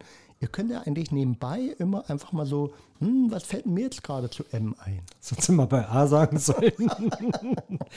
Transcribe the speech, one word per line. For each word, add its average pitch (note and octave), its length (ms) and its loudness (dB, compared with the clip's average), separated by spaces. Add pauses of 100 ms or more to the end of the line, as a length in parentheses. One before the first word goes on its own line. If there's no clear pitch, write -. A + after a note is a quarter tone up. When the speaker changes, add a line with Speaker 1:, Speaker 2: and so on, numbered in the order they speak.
(400)
Speaker 1:
ihr - 80 -4
könnt A3 240 -4
ja A#3 80 -6
eigentlich D3+ 320 -4
nebenbei C3+ 480 -2 (180)
immer G3 320 -2
einfach C#3+ 220 -8
mal D3+ 140 -2
so, C#3+ 260 -2 (260)
„Hm, A#3+ 320 2
was G#3+ 140 -4
fällt - 220 -6
mir F#3+ 180 0
jetzt B3+ 180 -8
gerade C3 280 -4
zu - 200 -8
M A2 300 -2
ein?“ F#2+ 220 -8 (180)
Speaker 2:
Das - 120 -10
hättest - 180 2
du - 20 8
mal C#3+ 140 6
bei A#2 220 2
A C3 200 4
sagen D3+ 300 6
sollen. D3 420 2
<laughs> A3+ 1000 -2 (180)